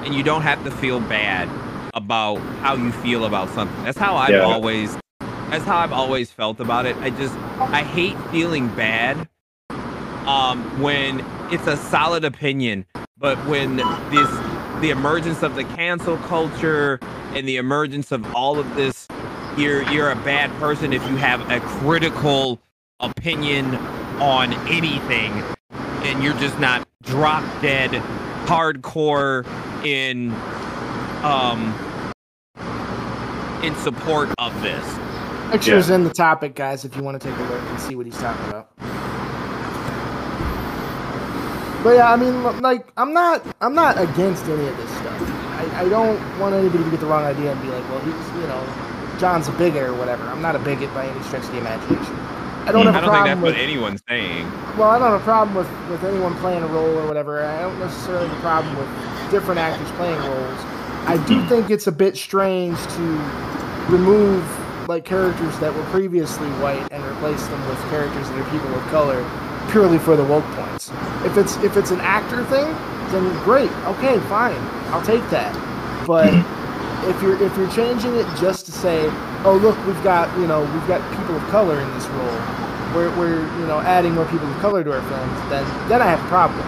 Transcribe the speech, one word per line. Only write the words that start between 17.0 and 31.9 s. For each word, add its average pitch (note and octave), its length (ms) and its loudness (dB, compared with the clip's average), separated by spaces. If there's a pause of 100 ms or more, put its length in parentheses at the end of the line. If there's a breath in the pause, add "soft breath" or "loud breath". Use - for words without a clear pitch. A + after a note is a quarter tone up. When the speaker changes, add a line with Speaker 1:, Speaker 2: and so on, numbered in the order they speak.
Speaker 1:
and C3+ 140 -4
the C3 80 0
emergence C#3 560 -2
of A2 220 -6
all C3+ 240 0
of B2+ 160 -4
this, C3+ 320 -2 (500)
you're, C#3+ 340 2
you're D3 200 2
a C3 60 -2
bad C#3 340 0 (100)
person D3+ 320 -2
if C3 180 -2
you C3+ 60 0
have B2+ 240 2 (100)
a B2 100 0
critical C#3+ 1000 0 (420)
opinion C#3 720 -2 (460)
on C3 320 4 (160)
anything C3+ 640 0 (720)
and C3+ 180 -2
you're D3 160 0
just C#3 200 -2
not B2+ 280 0 (160)
drop D3+ 400 0 (180)
dead C3+ 300 0 (560)
hardcore D3 1000 0 (400)
in, C3 460 0 (960)
um, A#2+ 500 0 (1900)